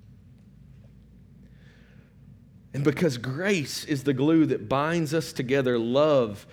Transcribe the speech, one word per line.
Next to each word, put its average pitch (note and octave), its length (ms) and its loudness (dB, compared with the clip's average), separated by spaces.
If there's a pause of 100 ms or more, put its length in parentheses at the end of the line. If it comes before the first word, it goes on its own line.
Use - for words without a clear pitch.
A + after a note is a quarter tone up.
(2750)
And C#3 120 -2
because D3 320 0
grace C#3+ 680 -2
is C3+ 220 -4
the C#3+ 80 0
glue D3+ 320 4
that A2 240 -2
binds D3+ 440 0
us D#3+ 200 -4
together, B2+ 440 0
love A#2+ 760 2